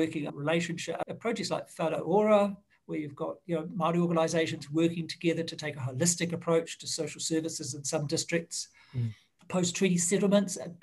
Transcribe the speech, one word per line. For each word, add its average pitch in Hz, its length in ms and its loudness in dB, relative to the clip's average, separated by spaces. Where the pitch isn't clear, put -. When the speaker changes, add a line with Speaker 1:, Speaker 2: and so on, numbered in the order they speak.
Speaker 1:
working 160 220 -2
in - 100 -8
relationship, 170 600 -2
uh, 175 60 -8
projects 214 340 -4
like 156 240 -4
Whānau 160 320 -2
Ora, 202 500 6
where 165 120 -4
you've 147 160 -6
got, 160 200 -4
you 170 100 -2
know, 160 80 -2
Māori 170 220 2
organisations 160 680 2
working 165 380 2
together 165 360 0
to 165 120 -10
take 151 220 -8
a - 20 -10
holistic 160 540 0
approach 165 460 0
to 139 80 -14
social - 340 -6
services 160 520 -2
in 143 120 -10
some 147 200 -2
districts. 165 640 -4
Speaker 2:
Mm. 113 160 -2
Speaker 1:
Post-treaty 180 500 2
settlements, 196 600 2
a-, - 140 -10